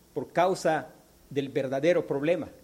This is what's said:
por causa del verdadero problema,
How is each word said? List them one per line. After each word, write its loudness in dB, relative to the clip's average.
por -8
causa 0
del -4
verdadero 0
problema, 0